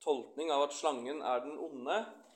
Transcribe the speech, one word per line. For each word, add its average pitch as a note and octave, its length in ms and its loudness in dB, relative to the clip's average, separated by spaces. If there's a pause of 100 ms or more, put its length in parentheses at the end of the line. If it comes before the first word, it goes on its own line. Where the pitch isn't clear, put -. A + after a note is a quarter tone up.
tolkning D3 480 0
av C#3+ 140 6
at C#3+ 100 2
slangen C#3+ 480 -2
er B2 180 2
den C#3+ 200 -6
onde, D#3 460 -2 (300)